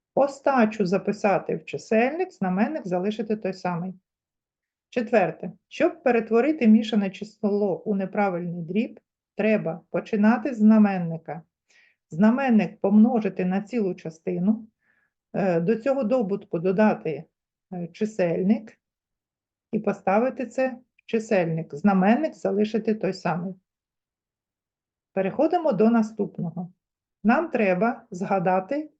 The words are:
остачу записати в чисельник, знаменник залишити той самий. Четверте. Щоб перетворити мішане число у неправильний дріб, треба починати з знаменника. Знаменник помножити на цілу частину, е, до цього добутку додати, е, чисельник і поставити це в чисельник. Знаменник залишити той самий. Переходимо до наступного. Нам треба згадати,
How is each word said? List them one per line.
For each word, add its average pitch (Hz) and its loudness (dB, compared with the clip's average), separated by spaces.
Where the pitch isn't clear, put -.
остачу 262 2
записати 190 -2
в 156 -8
чисельник, 269 -2
знаменник 220 -2
залишити 214 -4
той 190 -6
самий. 180 -6
Четверте. 190 -2
Щоб - -2
перетворити 233 2
мішане 214 4
число 202 -4
у 214 -4
неправильний 190 -4
дріб, 185 -4
треба 185 -2
починати 220 0
з 226 -10
знаменника. 190 2
Знаменник 220 2
помножити 214 4
на 185 -2
цілу 208 -4
частину, 180 -4
е, 175 0
до 180 0
цього 262 -2
добутку 202 -2
додати, 175 0
е, 175 -8
чисельник 185 -2
і 214 -2
поставити 226 -2
це 254 -4
в - -20
чисельник. 170 -2
Знаменник 202 2
залишити 214 -2
той 196 -4
самий. 175 -6
Переходимо 294 0
до 214 2
наступного. 202 -4
Нам 294 2
треба 220 0
згадати, 190 -2